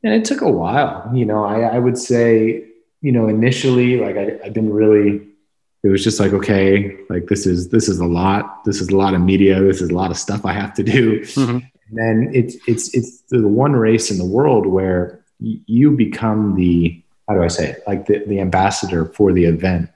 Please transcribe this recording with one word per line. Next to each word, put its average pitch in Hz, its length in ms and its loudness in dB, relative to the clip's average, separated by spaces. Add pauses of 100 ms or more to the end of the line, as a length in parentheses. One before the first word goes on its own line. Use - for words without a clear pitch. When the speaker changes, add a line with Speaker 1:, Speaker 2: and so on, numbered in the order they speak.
Speaker 1:
And 214 120 0
it 220 100 2
took 277 160 -4
a 202 100 0
while. 110 640 -2
You 123 100 2
know, 107 200 -2
I, 107 160 -2
I 117 180 0
would 127 200 0
say, 113 640 2 (380)
you 139 100 0
know, 113 160 2
initially, 123 720 2
like, 101 180 -4
I, 101 280 -6
I - 40 -12
didn't 107 240 -2
really, 104 500 4 (640)
it 104 40 4
was 98 140 2
just 110 180 0
like, 98 120 2
"Okay, 98 640 0 (120)
like, 87 180 -6
this 101 200 -2
is, 87 220 0
this 110 200 0
is 90 120 -2
a 87 60 -2
lot. 95 580 -2
This 101 160 -4
is 92 80 -6
a 98 80 2
lot 98 180 2
of 90 60 0
media. 95 400 4
This 95 220 2
is 85 80 -4
a 87 40 -2
lot 90 160 -2
of 82 60 -8
stuff - 280 -6
I 92 100 -4
have 101 200 -6
to 104 80 -4
do." 110 380 2
Speaker 2:
Mm-hmm. 131 380 -2 (300)
Speaker 1:
And 110 100 -12
then 113 340 0
it's, 120 240 0 (100)
it's, - 280 -4
it's - 340 -4
the 117 180 0
one 127 280 2
race 110 360 0
in 98 80 -4
the 90 180 -4
world 127 300 2
where 92 560 -2 (160)
y-, 110 280 -8
you 127 240 4
become 107 640 0
the, 85 480 0 (260)
how 104 60 -2
do 92 80 2
I 85 60 0
say 85 240 -4
it? - 140 -16
Like, 98 200 -6
the, 104 200 0
the 101 140 -2
ambassador 92 640 0
for 95 280 2
the 87 120 4
event 85 520 0